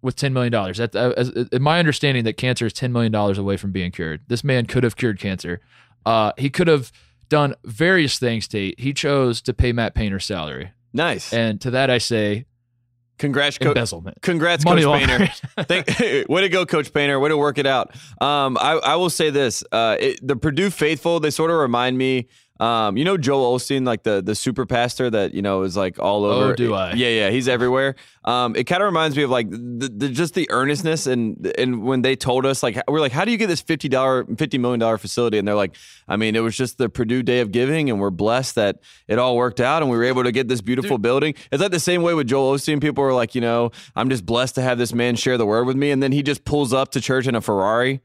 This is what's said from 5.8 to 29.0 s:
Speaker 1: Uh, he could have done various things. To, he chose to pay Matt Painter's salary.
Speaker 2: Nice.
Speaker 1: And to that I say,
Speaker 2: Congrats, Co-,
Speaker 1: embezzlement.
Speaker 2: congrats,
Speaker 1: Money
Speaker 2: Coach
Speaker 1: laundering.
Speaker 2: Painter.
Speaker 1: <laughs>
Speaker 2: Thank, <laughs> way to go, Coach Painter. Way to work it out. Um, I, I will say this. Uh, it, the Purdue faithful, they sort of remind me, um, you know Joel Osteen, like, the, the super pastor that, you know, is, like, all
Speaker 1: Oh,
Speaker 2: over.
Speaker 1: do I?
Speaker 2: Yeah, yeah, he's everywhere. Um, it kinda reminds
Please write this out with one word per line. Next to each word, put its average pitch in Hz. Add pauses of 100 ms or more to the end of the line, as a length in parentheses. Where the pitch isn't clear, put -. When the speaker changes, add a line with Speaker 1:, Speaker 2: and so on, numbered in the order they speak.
Speaker 1:
Uh, 110
he 135
could 165
have 147 (380)
done 147 (100)
various 151
things. 113
To, 98
he 139
chose 135
to 127
pay 123
Matt 117
Painter's 98
salary. 78 (220)
Speaker 2:
Nice. 139
Speaker 1:
And 113
to 131
that 131
I 123
say, 110 (720)
Speaker 2:
Congrats, 143
Co-, 135
Speaker 1:
embezzlement. 113
Speaker 2:
congrats, 170
Speaker 1:
Money 175
Speaker 2:
Coach 143
Speaker 1:
laundering. - (260)
Speaker 2:
Painter. 185
Speaker 1:
<laughs> - (160)
Speaker 2:
Thank, -
<laughs> 143
way 170
to 196
go, 180
Coach 151
Painter. 143
Way 147
to 156
work 147
it 139
out. 131 (260)
Um, 139
I, 143 (120)
I 147
will 180
say 156
this. 139
Uh, 110
it, 131
the 135
Purdue 156
faithful, 160
they 151
sort 160
of 170
remind 127
me, 131 (300)
um, 110
you 135
know 190
Joel 127
Osteen, 135
like, 117
the, 101
the 104
super 127
pastor 120
that, 104
you 98
know, 98
is, 92
like, 92
all 101
Speaker 1:
Oh, 104 (140)
Speaker 2:
over. 131
Speaker 1:
do 117
I? 95
Speaker 2:
Yeah, 120
yeah, 107
he's 123
everywhere. 127 (280)
Um, 120
it 123
kinda 180
reminds 160